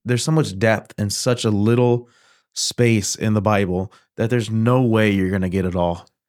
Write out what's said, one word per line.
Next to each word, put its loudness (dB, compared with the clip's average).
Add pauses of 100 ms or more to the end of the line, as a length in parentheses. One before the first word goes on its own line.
there's 0
so 0
much 0
depth 0
in -2
such -2
a 0
little 2 (460)
space 0
in -2
the 0
Bible 0 (240)
that -2
there's -2
no 2
way 2
you're 0
gonna -2
get 0
it -4
all. -2 (220)